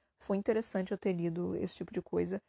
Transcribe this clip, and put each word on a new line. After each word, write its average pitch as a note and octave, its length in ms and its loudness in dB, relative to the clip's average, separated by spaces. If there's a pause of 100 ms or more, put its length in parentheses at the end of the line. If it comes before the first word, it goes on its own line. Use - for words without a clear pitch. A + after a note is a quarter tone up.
(200)
foi - 160 0
interessante G#3 560 2
eu F#3+ 60 -2
ter F#3+ 140 2
lido F3 440 0
esse - 200 -2
tipo - 160 -8
de F3+ 100 -2
coisa. F3+ 460 0